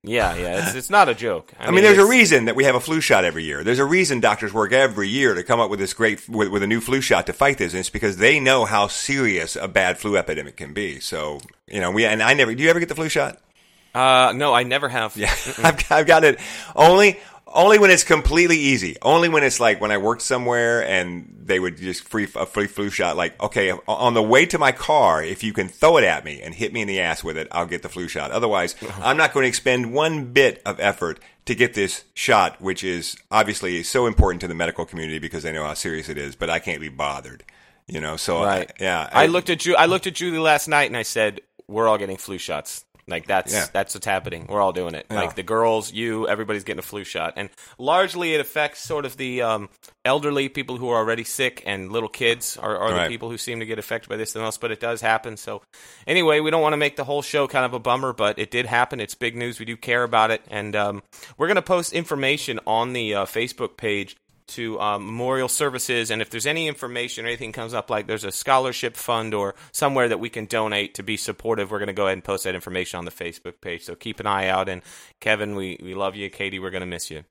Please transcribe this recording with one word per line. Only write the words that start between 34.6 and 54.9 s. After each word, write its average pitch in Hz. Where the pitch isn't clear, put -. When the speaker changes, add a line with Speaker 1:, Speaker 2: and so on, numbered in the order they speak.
Speaker 2:
community 80
because 78
they 78
know 80
how 76
serious 78
it 76
is. 71
But 82
I 82
can't 80
be 78
bothered, 69
you 82
know. 76
So, 85
Speaker 1:
Right. 98
Speaker 2:
I, -
yeah, 87
Speaker 1:
I 139
Speaker 2:
I -
Speaker 1:
looked 175
at 165
Ju-, 175
I 160
looked 180
at 180
Julie 170
last 156
night 147
and 123
I 117
said, 107
"We're 110
all 107
getting 95
flu 95
shots." -
Like, 85
that's, 95
Speaker 2:
Yeah. 98
Speaker 1:
that's 98
what's 98
happening. 92
We're 101
all 95
doing 87
it. 76
Speaker 2:
Yeah. 110
Speaker 1:
Like, 90
the 95
girls, 110
you, 110
everybody's 104
getting 92
a 92
flu 104
shot. 85
And 101
largely 170
it 151
affects 147
sort 147
of 123
the, 127
um, 110
elderly, 143
people 127
who 123
are 117
already 113
sick, -
and 98
little 110
kids 120
are, 104
are 104
Speaker 2:
Right. 87
Speaker 1:
the 82
people 113
who 117
seem 120
to 113
get 110
affected -
by 110
this 107
the 107
most. 110
But 117
it 107
does 117